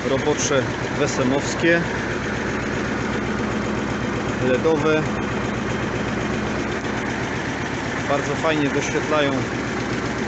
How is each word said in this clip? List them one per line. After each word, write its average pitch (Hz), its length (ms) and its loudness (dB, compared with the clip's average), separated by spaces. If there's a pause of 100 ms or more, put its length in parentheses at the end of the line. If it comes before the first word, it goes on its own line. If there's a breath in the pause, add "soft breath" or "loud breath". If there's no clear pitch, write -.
(100)
robocze 135 520 2 (360)
wesemowskie, 139 840 2 (2750)
ledowe. 156 540 4 (3000)
Bardzo 139 260 0
fajnie 151 340 2
doświetlają 139 640 2 (960)